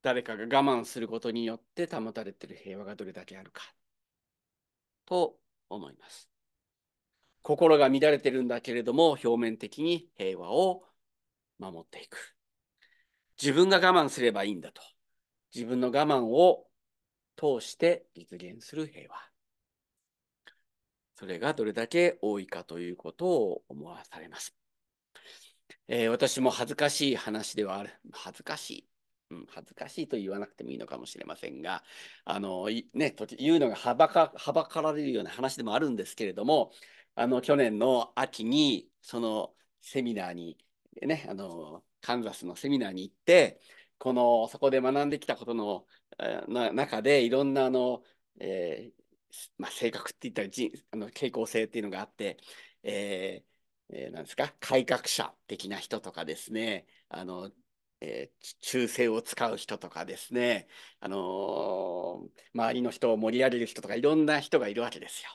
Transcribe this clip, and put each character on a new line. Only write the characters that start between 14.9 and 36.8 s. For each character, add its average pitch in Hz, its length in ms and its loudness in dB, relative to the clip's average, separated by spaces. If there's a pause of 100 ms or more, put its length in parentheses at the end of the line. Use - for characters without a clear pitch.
自 120 120 -8
分 123 140 -2
の 127 80 2
我 135 180 2
慢 139 200 2
を 156 420 6 (680)
通 135 300 -2
し - 100 -14
て 170 300 2 (100)
実 175 260 -18
現 175 240 -16
す - 100 -18
る 156 120 -6
平 80 220 -20
和。 - 80 -18 (2000)
そ - 100 -18
れ 92 140 -6
が 143 140 0
ど 135 120 -2
れ 107 80 -2
だ 117 140 -4
け 175 340 4
多 104 180 0
い 92 80 -10
か 87 160 -10
と 85 160 -12
い 87 120 -8
う 90 40 -10
こ 80 160 -14
と - 160 -4
を 123 400 0
思 71 180 -14
わ 82 200 -18
さ - 140 -18
れ 80 100 -18
ま 76 100 -16
す。 - 160 -14 (1300)
え 120 200 0
ー、 - 20 2
私 127 320 0
も 127 100 4
恥 117 180 -4
ず - 60 -6
か 147 140 2
し 139 240 0
い - 20 2
話 107 380 -6
で 107 100 -2
は 98 140 -4
あ 101 60 -8
る。 98 80 -14 (200)
恥 - 260 -16
ず - 60 -20
か 156 140 -6
し - 140 -12
い。 - 160 -16 (440)
う 82 40 -14
ん、 82 140 -16
恥 - 200 -18
ず - 40 -20
か - 160 -12
し - 140 -8
い - 40 -8
と 123 100 -4
言 98 140 -6
わ 101 80 -6
な 101 80 -8
く - 80 -20
て - 80 -16
も 62 80 -10
い 69 40 -8
い - 20 -12
の 57 80 -10
か - 120 -10
も 58 80 -12
し - 120 -16
れ - 80 -14
ま 80 120 -12
せ - 120 -12
ん 67 120 -12
が、 87 220 -8 (420)
あ 95 140 -4
の、 95 300 -4
い-、 113 240 -6
ね、 143 180 0
時-、 - 260 -12
言 147 180 4
う 165 40 6
の 139 100 4
が 104 60 -4
は 120 200 0
ば 156 140 6
か-、 160 280 4
は - 140 -6
ば 143 140 2
か - 160 -4
ら 156 120 0
れ 151 100 -4
る 135 100 -2
よ 107 80 0
う - 20 -6
な - 80 -10
話 135 240 -4
で 127 80 -8
も 113 100 -2
あ 123 60 2
る 151 100 2
ん 120 60 0
で 98 100 -6
す - 100 -16
け 113 100 -4
れ 95 80 -6
ど - 120 -6
も、 143 260 4 (440)